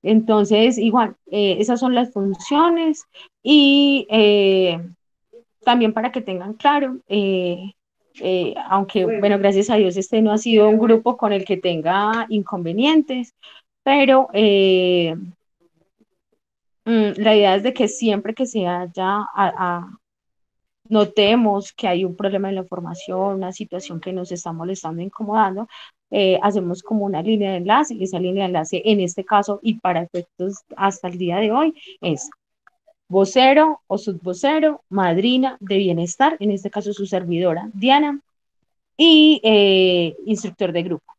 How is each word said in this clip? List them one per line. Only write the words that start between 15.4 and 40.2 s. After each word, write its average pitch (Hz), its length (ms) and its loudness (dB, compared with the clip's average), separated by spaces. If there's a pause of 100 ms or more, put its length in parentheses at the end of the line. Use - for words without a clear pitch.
mm, 220 340 2
la 214 180 4
idea 196 180 6
es 202 80 0
de 254 100 -2
que 247 140 0
siempre 214 480 -4
que 262 120 -4
se 208 200 -4
haya, 180 540 -4
a, 202 140 -8
a, 180 640 -4 (880)
notemos 208 840 2
que - 160 -6
hay 180 160 0
un 175 120 -4
problema 196 340 -4
en 196 60 -6
la 185 80 -8
formación, 185 720 -6
una 185 160 -8
situación 185 480 -12
que 185 120 -10
nos 180 200 -8
está 175 200 -10
molestando, 170 500 -10
incomodando, 202 640 -4 (440)
eh, 190 320 2
hacemos 185 400 -2
como 208 240 -4
una 185 160 -4
línea 202 300 -2
de 185 40 -4
enlace, 226 380 0
y 190 100 -6
esa 185 160 -6
línea 185 240 -2
de 185 40 -4
enlace 175 360 -4
en 214 160 2
este 185 240 -4
caso 202 380 -2
y 220 180 -4
para 175 220 -2
efectos 180 560 -10 (180)
hasta 196 320 -4
el 180 100 -10
día 175 200 -2
de 214 120 0
hoy 311 240 0 (260)
es 170 280 -6 (800)
vocero 262 800 2
o 202 100 -6
subvocero, 269 920 -2
madrina 208 720 0
de 196 180 -2
bienestar, 175 600 0
en 208 140 -2
este 196 180 -6
caso 202 220 -8
su 202 140 -8
servidora, 175 640 -2
Diana, 285 480 0 (760)
y, 311 460 6
eh, 190 720 4 (120)